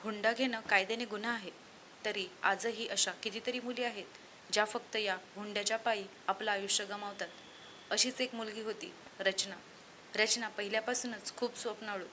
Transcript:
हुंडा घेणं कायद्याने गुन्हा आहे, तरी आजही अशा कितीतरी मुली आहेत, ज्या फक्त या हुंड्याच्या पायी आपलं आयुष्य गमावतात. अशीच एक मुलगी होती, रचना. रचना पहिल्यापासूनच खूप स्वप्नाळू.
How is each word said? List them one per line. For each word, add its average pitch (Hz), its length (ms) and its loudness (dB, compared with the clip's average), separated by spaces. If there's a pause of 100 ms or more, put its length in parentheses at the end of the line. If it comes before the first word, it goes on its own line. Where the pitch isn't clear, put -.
हुंडा 214 300 2
घेणं 240 280 2
कायद्याने 214 440 4
गुन्हा 214 260 -2
आहे, 208 200 -4 (540)
तरी 202 220 0 (160)
आजही 214 440 2
अशा 196 240 2
कितीतरी 226 480 -4
मुली 240 240 -2
आहेत, 214 220 -2 (480)
ज्या 214 120 6
फक्त 233 300 -4
या 202 220 2 (180)
हुंड्याच्या 208 420 0
पायी 220 280 2 (220)
आपलं 233 240 2
आयुष्य 202 340 2
गमावतात. 202 420 -6 (640)
अशीच 247 300 4
एक - 140 0
मुलगी 220 260 -4
होती, 220 320 -6 (260)
रचना. 190 360 2 (600)
रचना 220 320 4
पहिल्यापासूनच 220 880 -2
खूप 233 220 0
स्वप्नाळू. 208 560 -2